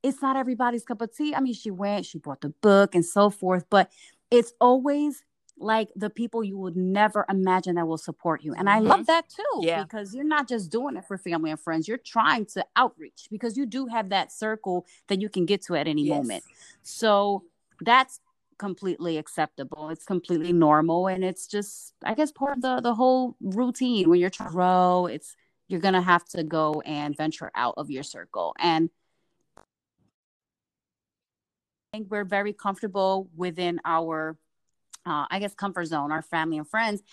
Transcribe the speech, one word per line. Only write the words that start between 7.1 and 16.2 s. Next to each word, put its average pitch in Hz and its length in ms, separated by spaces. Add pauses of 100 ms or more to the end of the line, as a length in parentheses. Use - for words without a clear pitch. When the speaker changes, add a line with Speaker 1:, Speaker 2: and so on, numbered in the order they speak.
Speaker 1:
imagine 185 480
that 170 100
will 160 120
support 160 440
you. 151 120
And 196 160
I 214 80
love 254 220
Speaker 2:
Mm-hmm. - 60
Speaker 1:
that 330 220
too, 453 320
Speaker 2:
Yeah. 165 220
Speaker 1:
because 202 320
you're 269 100
not 302 240
just 202 220
doing 247 260
it 175 80
for 190 140
family 165 320
and 156 100
friends. 160 280
You're 233 100
trying 233 560
to 190 100 (120)
outreach - 540
because 214 280
you 277 80
do 247 200
have 226 240
that 190 220
circle 214 540 (220)
that 196 120
you 208 80
can 185 180
get 196 180
to 175 100
at 151 120
any 151 180
Speaker 2:
Yes. - 120
Speaker 1:
moment. 117 280 (380)